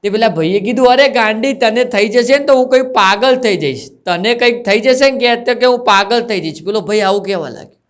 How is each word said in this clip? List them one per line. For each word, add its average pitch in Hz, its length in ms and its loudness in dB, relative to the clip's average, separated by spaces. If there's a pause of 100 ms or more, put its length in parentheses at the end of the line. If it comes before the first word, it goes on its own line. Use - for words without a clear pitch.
તે 202 60 -2
પેલા 220 180 0
ભાઈએ 170 320 -2
કીધું, 247 280 0
"અરે 269 220 4
ગાંડી, 226 440 -2
તને 233 300 0
થઈ 214 260 -2
જશે 247 280 2
ને 277 80 -2
તો 277 100 4
હું 254 140 2
કંઈ 262 120 4
પાગલ 240 540 2
થઈ 226 220 -2
જઈશ, 139 320 -6 (160)
તને 190 300 -2
કંઈક 240 300 0
થઈ 208 140 2
જશે 262 320 2
ને 247 80 -6
કે, 240 160 2
તો 240 240 -4
કે 247 60 2
હું 247 140 2
પાગલ 214 420 2
થઈ 226 180 -4
જઈશ." 160 260 -10
પેલો 208 160 -4
ભાઈ 208 180 -2
આવું 196 240 0
કહેવા 180 260 -6
લાગ્યો - 300 -18 (100)